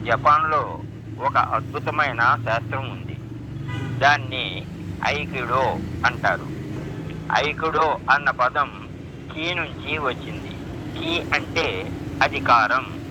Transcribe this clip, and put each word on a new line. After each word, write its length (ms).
జపాన్లో 760
ఒక 160
అద్భుతమైన 800
శాస్త్రం 720
ఉంది. 240
దాన్ని 680
ఐకిడో 720
అంటారు. 400
ఐకిడో 680
అన్న 200
పదం 580
కీ 200
నుంచి 440
వచ్చింది. 580
కీ 360
అంటే 580
అధికారం. 880